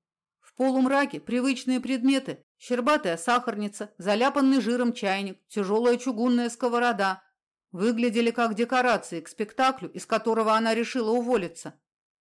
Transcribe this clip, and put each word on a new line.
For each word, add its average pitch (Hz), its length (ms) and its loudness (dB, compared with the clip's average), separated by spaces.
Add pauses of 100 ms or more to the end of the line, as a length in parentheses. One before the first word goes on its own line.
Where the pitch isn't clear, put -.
(400)
В - 140 -20
полумраке 262 640 0
привычные 254 600 -2
предметы: 262 640 -2 (140)
щербатая 202 580 0
сахарница, 208 840 -4
заляпанный 262 640 2
жиром 240 320 0
чайник, 196 460 -4 (100)
тяжелая 220 480 2
чугунная 240 540 0
сковорода — 233 720 0 (500)
выглядели 233 580 0
как 233 240 0
декорации 233 680 0
к - 80 -16
спектаклю, 262 640 -2
из 180 120 -12
которого 220 500 2
она 226 200 2
решила 226 380 -2
уволиться. 226 680 -2 (400)